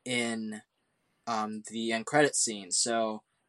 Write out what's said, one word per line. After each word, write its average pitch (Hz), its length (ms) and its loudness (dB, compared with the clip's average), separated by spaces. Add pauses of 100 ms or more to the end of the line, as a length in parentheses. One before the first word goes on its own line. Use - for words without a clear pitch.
in, 113 560 -2 (640)
um, 107 440 -2
the 113 220 -2
end 113 140 -2
credit 147 280 4
scene. 101 360 -2
So, 113 540 0 (240)